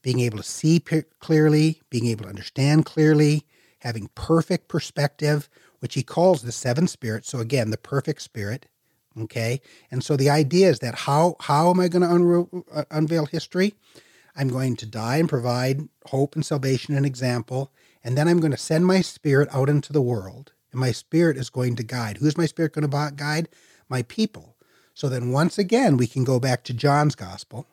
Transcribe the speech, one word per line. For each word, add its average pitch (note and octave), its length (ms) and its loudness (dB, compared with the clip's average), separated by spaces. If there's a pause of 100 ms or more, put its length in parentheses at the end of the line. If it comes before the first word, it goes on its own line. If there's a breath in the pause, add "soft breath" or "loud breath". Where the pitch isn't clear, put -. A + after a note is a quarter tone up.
being B2+ 160 -2
able A#2 200 -2
to G2+ 40 -10
see D#3+ 380 2
pe-, D#3+ 240 -2 (160)
clearly, D#3 680 2
being A#2+ 180 -2
able G#2+ 180 -4
to G#2 40 -14
understand C3+ 560 2
clearly, D3+ 600 4 (340 soft breath)
having A2+ 340 -10
perfect E3 520 0
perspective, D3 840 -2 (300 soft breath)
which - 160 -10
he C3+ 80 -2
calls E3+ 400 2
the A#2+ 80 -10
seven C3 380 -2
spirits. A2 400 -8
So C3 100 -8
again, A#2 320 -2
the A2 80 -6
perfect - 420 -6
spirit, G#2+ 460 -10 (500)
okay? A#2 440 -6 (320 soft breath)
And B2+ 100 -4
so D3+ 140 0
the C3+ 120 4
idea D#3 400 4
is D3 120 2
that A#2+ 160 -8
how, D#3+ 420 2
how D#3 320 2
am F#3 80 2
I F3+ 80 2
gonna F3 220 2
unro-, F3 640 2
uh, D3+ 180 -4
unveil D#3 360 0
history? F3+ 480 -2 (600 soft breath)
I'm C#3 140 -2
going B2+ 280 -2
to A2+ 100 -14
die A2+ 320 -4
and D#3+ 100 2
provide B2+ 600 -2 (180)
hope C3+ 280 -2
and D#3+ 100 -4
salvation C3+ 520 -2
and C#3 100 0
example, B2+ 640 -4 (320 soft breath)
and B2+ 160 -2
then D#3 80 2
I'm E3+ 140 4
gonna D3+ 160 0
send E3 300 0
my F#3 160 4
spirit C#3+ 500 0
out C3+ 160 0
into D3 240 0
the D3 100 2
world, A#2 480 -6 (220)
and B2+ 80 -6
my B2+ 100 0
spirit D#3+ 460 0
is C3 120 -8
going B2 280 -2
to A#2+ 80 -6
guide. A2 320 -6
Who's D3 200 0
my E3 100 2
spirit D#3+ 260 -4
gonna D3 160 -2
bi-, C#3+ 260 -2
guide? D3+ 340 -4 (400 soft breath)
My B2+ 140 -4
people. - 540 -6 (380 soft breath)
So C#3+ 140 -6
then B2 220 -4
once D3+ 280 0
again, G3+ 380 4
we A#2+ 120 2
can C3 160 -2
go B2+ 160 2
back B2+ 240 0
to B2 100 -8
John's D3 400 2
gospel G2 580 -16